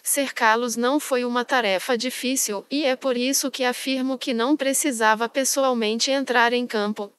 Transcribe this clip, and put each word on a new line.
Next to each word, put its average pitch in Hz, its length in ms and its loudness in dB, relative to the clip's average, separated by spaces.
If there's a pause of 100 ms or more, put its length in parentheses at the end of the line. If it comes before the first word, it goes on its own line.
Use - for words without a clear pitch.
Cercá-los 240 760 0
não 247 220 2
foi 247 260 -2
uma 240 200 -2
tarefa 233 520 0
difícil, 247 720 -4
e 294 160 -2
é 262 120 0
por 262 200 -2
isso 269 320 0
que 254 140 -6
afirmo 262 560 -2
que 262 160 -4
não 247 220 2
precisava 233 720 0
pessoalmente 254 840 0
entrar 254 420 2
em 247 140 0
campo, 208 520 -4